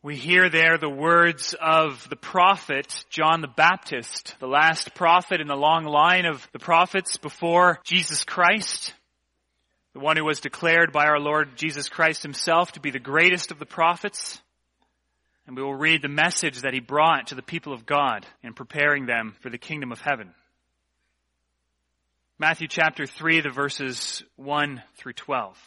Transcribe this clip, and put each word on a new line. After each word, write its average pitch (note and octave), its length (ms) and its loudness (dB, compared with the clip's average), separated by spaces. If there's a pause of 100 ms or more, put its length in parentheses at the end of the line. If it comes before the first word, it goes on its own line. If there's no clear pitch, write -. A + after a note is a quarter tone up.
We D3 120 -10
hear F3 340 2
there E3 300 4
the D3+ 100 -4
words E3 720 2
of D#3+ 480 2
the C#3 60 -8
prophet F3+ 960 0
John D#3+ 300 2
the D3+ 60 -8
Baptist, D#3 920 -2
the C3 80 -10
last D#3 480 0
prophet F3 460 2
in D3 60 -8
the C#3+ 60 -4
long D#3 320 2
line E3+ 400 4
of D3+ 280 -6
the C3+ 40 -16
prophets F3+ 600 0
before E3+ 680 2
Jesus D#3+ 400 -2
Christ, - 720 0 (960)
the C3+ 60 -18
one D#3 180 2
who D#3 80 -2
was D#3 140 -2
declared E3 520 2
by D3 140 2
our D3+ 140 4
Lord D3 360 -2
Jesus D3 320 -6
Christ D#3+ 360 0
himself E3 480 0
to - 80 -20
be C#3+ 100 -6
the C3 80 -8
greatest E3 540 0
of D3+ 80 -16
the D3 80 -12
prophets. - 760 -4 (1040)
And B2+ 100 -18
we C3 60 -10
will C#3 140 -6
read D#3 260 0
the D3 60 -8
message C#3+ 540 -2
that C3 120 -4
he C3 60 -4
brought C#3 480 0
to C#3 80 -14
the B2+ 80 -12
people D#3 280 -10
of A2+ 140 -12
God C3+ 400 -2 (160)
in A#2 140 -18
preparing C#3+ 500 -2
them A#2 360 -4
for B2 100 -12
the A#2+ 80 -14
kingdom C#3+ 320 -12
of A2 100 -14
heaven. A2 320 -6 (2000)
Matthew D#3 280 0
chapter D#3+ 380 -2
three, D#3+ 360 0
the C#3+ 100 -6
verses C3+ 720 -6 (120)
one C#3+ 460 -4 (140)
through - 180 -16
twelve. A2 540 -8